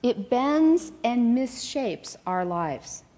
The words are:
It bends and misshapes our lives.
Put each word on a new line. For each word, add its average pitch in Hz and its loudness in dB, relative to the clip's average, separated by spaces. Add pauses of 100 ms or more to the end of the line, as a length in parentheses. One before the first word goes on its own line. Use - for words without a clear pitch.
It 214 -2
bends 311 4 (140)
and 240 2
misshapes 254 -4 (100)
our 180 -2
lives. 170 -6 (140)